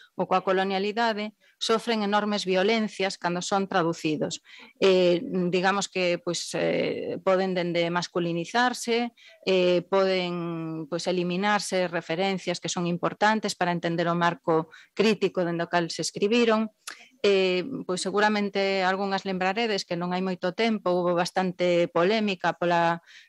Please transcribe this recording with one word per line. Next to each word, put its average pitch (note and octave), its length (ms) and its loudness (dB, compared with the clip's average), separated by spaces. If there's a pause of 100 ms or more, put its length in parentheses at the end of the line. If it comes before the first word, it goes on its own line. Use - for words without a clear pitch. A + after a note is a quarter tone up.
(140)
ou F#3 140 -4
coa F#3 160 2
colonialidade, G3+ 880 0 (240)
sofren A3+ 480 0
enormes G#3 400 0
violencias G3 760 0
cando F3 240 -2
son G3 260 0
traducidos. E3 760 -2 (340)
Eh, F3+ 420 4 (300)
digamos F#3+ 380 0
que, F3 340 -2
pois, - 320 -6
eh, E3 680 -2
poden F#3+ 320 2
dende E3+ 340 0
masculinizarse, G#3 1200 -2 (320)
eh, F3+ 440 4
poden, F3 1000 0
pois, E3+ 200 -4
eliminarse F#3 800 0
referencias F3 720 -2
que E3 120 -6
son F3 140 -2
importantes G#3 720 0
para F3 160 0
entender E3+ 360 0
o E3+ 80 0
marco E3+ 520 0 (260)
crítico F#3+ 500 0
dende E3+ 200 -2
o E3+ 80 -10
cal E3+ 180 0
se D#3+ 140 -6
escribiron. A3 680 2 (500)
Eh, F#3 480 2 (160)
pois F3+ 160 -4
seguramente G3 800 0
algunhas F#3+ 480 -2
lembraredes G3 560 -2
que - 80 -8
non F3+ 240 -4
hai F#3 80 -2
moito F3+ 320 -4
tempo, G#3+ 400 0
hubo F3+ 160 0
bastante F3 800 0
polémica F#3+ 640 0
pola E3+ 480 2 (240)